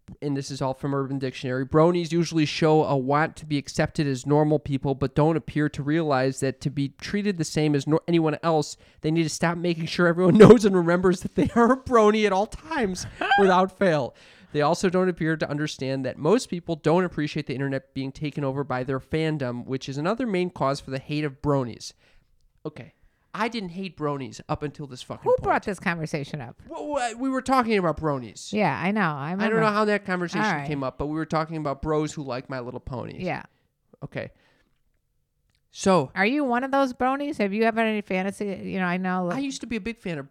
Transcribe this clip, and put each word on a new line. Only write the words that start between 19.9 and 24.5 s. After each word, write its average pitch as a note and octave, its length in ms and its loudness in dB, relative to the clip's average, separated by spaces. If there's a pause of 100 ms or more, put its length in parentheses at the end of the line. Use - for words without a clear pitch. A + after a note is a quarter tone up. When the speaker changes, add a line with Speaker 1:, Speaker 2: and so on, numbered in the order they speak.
Speaker 1:
another G#3 260 -2
main F3+ 260 -2
cause C#3 280 -2
for - 140 -12
the C3 80 -6
hate D3 240 -6
of C3+ 180 -8
bronies. C3+ 520 -2 (680)
Okay. - 280 -12 (460)
I G#3+ 100 0
didn't G#3 220 -6
hate F#3 280 -10
bronies C#3 500 -6
up D3+ 140 -4